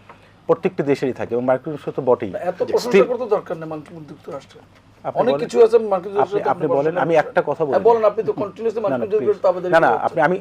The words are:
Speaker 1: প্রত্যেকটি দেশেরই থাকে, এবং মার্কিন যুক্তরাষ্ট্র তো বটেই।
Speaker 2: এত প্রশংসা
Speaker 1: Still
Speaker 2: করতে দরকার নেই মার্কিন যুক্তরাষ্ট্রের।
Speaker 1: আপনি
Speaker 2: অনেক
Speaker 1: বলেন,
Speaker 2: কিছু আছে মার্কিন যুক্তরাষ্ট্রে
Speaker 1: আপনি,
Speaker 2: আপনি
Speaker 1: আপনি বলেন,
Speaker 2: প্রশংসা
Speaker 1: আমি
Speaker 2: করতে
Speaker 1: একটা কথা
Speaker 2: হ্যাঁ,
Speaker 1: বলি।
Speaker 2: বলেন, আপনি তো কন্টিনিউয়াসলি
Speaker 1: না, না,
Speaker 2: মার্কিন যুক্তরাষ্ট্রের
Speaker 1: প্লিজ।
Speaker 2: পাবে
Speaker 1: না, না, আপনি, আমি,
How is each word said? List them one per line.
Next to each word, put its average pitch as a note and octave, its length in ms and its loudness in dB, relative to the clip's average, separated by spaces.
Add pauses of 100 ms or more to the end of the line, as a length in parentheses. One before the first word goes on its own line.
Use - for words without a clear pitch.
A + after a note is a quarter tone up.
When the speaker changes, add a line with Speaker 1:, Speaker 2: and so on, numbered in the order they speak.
(460)
Speaker 1:
প্রত্যেকটি F3+ 360 -2
দেশেরই C#3 300 0
থাকে, A2 220 -6
এবং B2 100 -2
মার্কিন C3 280 -2
যুক্তরাষ্ট্র C#3+ 320 -8
তো B2+ 60 2
বটেই। A#2 300 0
Speaker 2:
এত F3+ 180 -4
প্রশংসা A#3 300 -2
Speaker 1:
Still G3+ 160 6
Speaker 2:
করতে A#3+ 220 -6
দরকার F#3 300 -4
নেই D#3+ 120 -12
মার্কিন D#3 400 -14
যুক্তরাষ্ট্রের। - 540 -16 (420)
Speaker 1:
আপনি D3 160 -4
Speaker 2:
অনেক B3 140 2
Speaker 1:
বলেন, A#3+ 140 -4
Speaker 2:
কিছু A#3 160 6
আছে A3 140 6
মার্কিন G3+ 320 -2
যুক্তরাষ্ট্রে - 300 0
Speaker 1:
আপনি, - 100 0
Speaker 2:
আপনি E3+ 140 -2
Speaker 1:
আপনি - 20 0
বলেন, C#3+ 160 2
Speaker 2:
প্রশংসা D#3+ 200 0
Speaker 1:
আমি E3 120 0
Speaker 2:
করতে D3+ 140 4
Speaker 1:
একটা E3+ 180 0
কথা D3 180 -2
Speaker 2:
হ্যাঁ, E3 160 2
Speaker 1:
বলি। G#3 100 6
Speaker 2:
বলেন, A3+ 140 4
আপনি G#3+ 180 2
তো G3+ 100 -2
কন্টিনিউয়াসলি G#3+ 500 -4
Speaker 1:
না, G#3+ 60 0
না, - 80 -2
Speaker 2:
মার্কিন G#3+ 140 -4
যুক্তরাষ্ট্রের G3 420 0
Speaker 1:
প্লিজ। F3+ 200 -4
Speaker 2:
পাবে E3 80 6
Speaker 1:
না, - 0 -
না, C3+ 260 2
আপনি, D#3+ 140 -2
আমি, E3 200 2